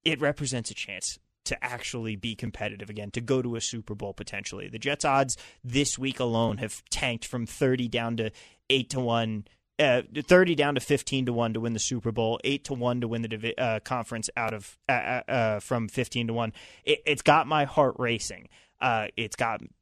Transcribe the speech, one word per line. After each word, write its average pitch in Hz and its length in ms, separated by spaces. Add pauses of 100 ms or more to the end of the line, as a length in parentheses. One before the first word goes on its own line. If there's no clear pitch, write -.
it 147 160
represents 131 520
a - 20
chance - 460 (260)
to - 180
actually 120 540
be 110 180
competitive 104 540
again, 104 220
to 123 100
go 131 200
to 120 140
a 113 60
Super 110 340
Bowl 101 180
potentially. 98 540
The 110 100
Jets' 139 280
odds 135 320 (260)
this 131 340
week 131 220
alone 113 380
have 113 320
tanked 123 340
from 120 220
thirty 127 420
down 117 300
to 110 140 (380)
eight 131 200
to 131 100
one, 113 460 (340)
uh, 127 220 (260)
thirty 180 260
down 143 220
to 131 60
fifteen 135 460
to 123 40
one 117 220
to 113 80
win 117 100
the 110 80
Super 117 320
Bowl, 113 320
eight 139 220
to 143 80
one 123 260
to 120 80
win 113 140
the 113 80
divi-, 110 280
uh, 113 220
conference 117 560
out 113 180
of, 104 240 (120)
uh, - 20
uh, 120 400
uh, 110 300
from 117 260
fifteen 120 400
to 113 60
one. 117 180 (320)
It, - 220
it's 147 160
got 151 260
my 151 160
heart 139 360
racing. 113 500 (320)
Uh, 113 340
it's 110 220
got 113 240 (200)